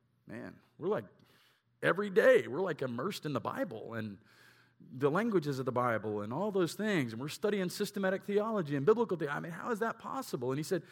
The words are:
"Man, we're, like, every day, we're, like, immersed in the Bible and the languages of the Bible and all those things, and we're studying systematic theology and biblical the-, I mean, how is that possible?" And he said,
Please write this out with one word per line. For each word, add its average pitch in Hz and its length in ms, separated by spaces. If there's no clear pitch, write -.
"Man, 107 260
we're, 143 100
like, 190 180
every 196 280
day, 208 380
we're, 131 140
like, 175 200
immersed 131 440
in 151 80
the 120 60
Bible 123 560
and 110 220
the 139 140
languages 170 480
of 131 60
the 131 60
Bible 110 500
and 104 100
all 190 200
those 185 220
things, 185 380
and 110 100
we're 143 60
studying 196 420
systematic 190 540
theology 202 520
and 139 100
biblical 214 320
the-, 147 160
I 151 60
mean, 160 120
how 180 200
is 208 80
that 220 200
possible?" 156 520
And 139 80
he 156 40
said, 165 280